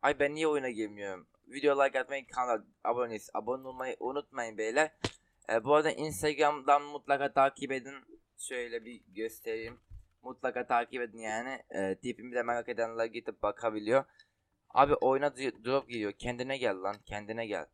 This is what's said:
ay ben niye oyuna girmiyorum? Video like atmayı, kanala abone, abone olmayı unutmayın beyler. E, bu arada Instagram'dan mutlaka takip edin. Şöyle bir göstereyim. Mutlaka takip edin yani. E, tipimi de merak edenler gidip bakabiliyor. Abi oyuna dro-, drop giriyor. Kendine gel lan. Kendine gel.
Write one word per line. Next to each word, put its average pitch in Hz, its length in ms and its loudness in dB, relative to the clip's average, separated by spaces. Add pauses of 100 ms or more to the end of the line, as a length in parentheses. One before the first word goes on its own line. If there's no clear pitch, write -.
ay 139 180 2
ben 143 160 2
niye 160 120 0
oyuna 143 220 2
girmiyorum? 104 580 -6 (200)
Video 139 380 4
like 135 140 0
atmayı, 131 280 -6
kanala 120 360 -2 (200)
abone, 117 340 0 (160)
abone 131 340 -4
olmayı 127 320 -6
unutmayın 123 580 -6
beyler. 120 340 2 (580)
E, 113 140 2
bu 143 120 6
arada 151 160 6
Instagram'dan 147 880 2
mutlaka 143 520 -2
takip 135 380 2
edin. 135 240 -6 (420)
Şöyle 117 480 -8
bir 120 220 -16
göstereyim. 113 720 -8 (420)
Mutlaka 123 460 -4
takip 123 340 0
edin 113 160 -8
yani. 113 520 -6
E, 95 260 -2
tipimi 120 400 -8
de 120 80 2
merak 120 260 -2
edenler 113 360 -2
gidip 113 380 -8
bakabiliyor. 107 600 0 (640)
Abi 143 260 6
oyuna 135 320 4
dro-, 131 380 -4
drop 131 240 0
giriyor. 107 220 -2
Kendine 123 460 -6
gel 101 260 -2
lan. 101 120 -2 (100)
Kendine 104 400 -6
gel. 92 280 -4